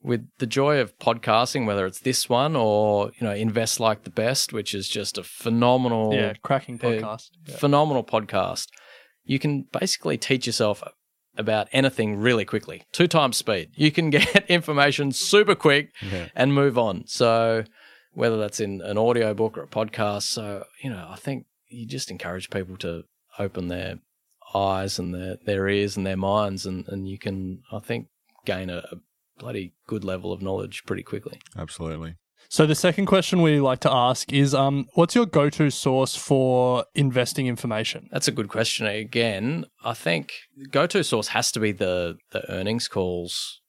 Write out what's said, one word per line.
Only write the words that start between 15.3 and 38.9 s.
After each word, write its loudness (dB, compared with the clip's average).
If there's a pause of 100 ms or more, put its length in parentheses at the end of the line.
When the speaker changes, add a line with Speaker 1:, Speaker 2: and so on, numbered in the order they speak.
Speaker 1:
quick 4 (100)
Speaker 3:
Yeah. -6
Speaker 1:
and 4
move 4
on. 0
So 2 (480)
whether 0
that's -4
in -4
an -4
audio 2
book -2
or -12
a -20
podcast, -4
so, -8 (160)
you -8
know, -12
I -16
think -8 (200)
you -14
just -10
encourage -10
people -8
to -8 (340)
open -6
their -8 (560)
eyes 0
and -6
their, -8
their 0
ears 0
and -2
their -2
minds, 0
and, -8
and -8
you -10
can, -8 (100)
I -8
think, -8 (400)
gain -4
a, -8 (140)
a -16 (420)
bloody -10 (140)
good -6
level -6
of -8
knowledge -6
pretty -6
quickly. -12 (180)
Speaker 3:
Absolutely. -10 (320)
Speaker 2:
So 4
the 4
second 0
question 4
we 6
like 2
to 2
ask 2
is, 6
um, 2
what's 4
your 6
go-to 2
source 0
for 2 (120)
investing 2
information? -4
Speaker 1:
That's -2
a 0
good -4
question. -2
Again, -2 (180)